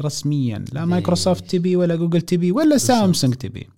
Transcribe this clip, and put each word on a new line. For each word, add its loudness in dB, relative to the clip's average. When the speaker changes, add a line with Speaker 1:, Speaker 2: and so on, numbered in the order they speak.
Speaker 1:
رسميًا. -4
لا -8
Speaker 2:
إي. -4
Speaker 1:
مايكروسوفت 0
تبي 0
ولا 2
جوجل 0
تبي 0
ولا 2
Speaker 2:
بالضبط. 2
Speaker 1:
سامسونج 2
تبي. -10